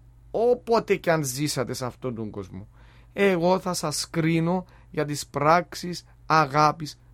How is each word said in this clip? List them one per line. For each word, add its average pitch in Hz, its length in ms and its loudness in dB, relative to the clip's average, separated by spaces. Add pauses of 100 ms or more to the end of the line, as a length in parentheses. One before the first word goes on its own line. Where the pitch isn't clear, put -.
(300)
όποτε 226 680 2
κι - 140 0
αν 160 140 2
ζήσατε 131 480 -2
σε 127 120 -8
αυτόν 123 300 -6
τον 107 160 -8
κόσμο, 98 380 -12 (440)
εγώ 185 460 2
θα 180 160 -6
σας - 360 -6
κρίνω 165 540 0 (260)
για 151 140 -4
τις 147 220 -8
πράξεις 170 800 0 (220)
αγάπης 151 720 2 (160)